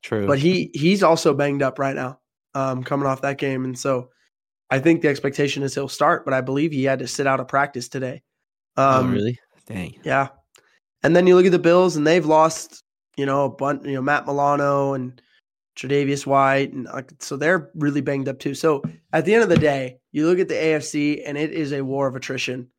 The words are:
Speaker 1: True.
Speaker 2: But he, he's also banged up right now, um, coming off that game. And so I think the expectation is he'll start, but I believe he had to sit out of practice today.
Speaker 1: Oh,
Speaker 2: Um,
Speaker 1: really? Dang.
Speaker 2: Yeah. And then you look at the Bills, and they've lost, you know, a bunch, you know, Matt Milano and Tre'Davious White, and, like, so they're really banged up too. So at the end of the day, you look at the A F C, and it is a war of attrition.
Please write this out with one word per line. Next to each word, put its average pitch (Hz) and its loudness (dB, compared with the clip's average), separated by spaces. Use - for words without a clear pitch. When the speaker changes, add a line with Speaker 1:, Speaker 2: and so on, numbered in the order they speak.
Speaker 1:
True. 104 -4
Speaker 2:
But 139 2
he, 170 0
he's 185 0
also 160 4
banged 143 0
up 131 -2
right 135 -2
now, 135 -8
um, 131 -4
coming 139 -2
off 135 -2
that 139 -4
game. 135 -4
And 127 -8
so 127 -4
I 135 2
think 165 4
the 151 2
expectation 143 -2
is 135 -4
he'll 139 -4
start, 151 0
but 139 -2
I 131 0
believe 139 -2
he 131 -2
had 135 0
to 127 -8
sit 139 -4
out 135 0
of 127 -10
practice 139 -2
today. 131 -10
Speaker 1:
Oh, 135 6
Speaker 2:
Um, 127 0
Speaker 1:
really? 104 -2
Dang. 92 -12
Speaker 2:
Yeah. 135 0
And 160 2
then 180 6
you 180 8
look 180 8
at 185 6
the 175 4
Bills, 170 4
and 147 0
they've 165 4
lost, 156 2
you 139 -2
know, 139 0
a 135 -2
bunch, 139 -4
you 143 -6
know, 131 -4
Matt 143 0
Milano 143 0
and 127 -10
Tre'Davious 139 -2
White, 139 2
and, 123 -10
like, 131 -12
so - -10
they're 156 0
really 147 -2
banged 135 -4
up 131 -8
too. 143 -6
So 147 0
at 160 0
the 202 2
end 226 6
of 190 0
the 165 6
day, 139 0
you 151 -2
look 180 4
at 185 0
the 151 -4
A 160 0
F 147 -2
C, 147 -2
and 143 -8
it 151 -4
is 147 -4
a 139 -4
war 135 -2
of 127 -6
attrition. 127 -8